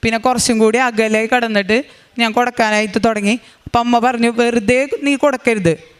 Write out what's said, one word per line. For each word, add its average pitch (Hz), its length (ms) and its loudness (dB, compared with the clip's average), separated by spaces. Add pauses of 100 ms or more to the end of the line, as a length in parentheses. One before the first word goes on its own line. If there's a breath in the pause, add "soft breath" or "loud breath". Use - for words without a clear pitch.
പിന്നെ 226 160 0
കുറച്ചും 240 400 0
കൂടി 220 200 4
അകലെ 220 580 0
കടന്നിട്ട് 220 480 0 (340 soft breath)
ഞാൻ 226 140 0
കൊടുക്കാനായിട്ട് 214 720 0
തുടങ്ങി. 214 340 0 (280 soft breath)
അപ്പം 233 140 0
അമ്മ 240 180 2
പറഞ്ഞു, 233 320 0
"വെറുതെ 240 580 0 (140)
നീ 285 140 0
കൊടുക്കരുത് 226 640 0 (220)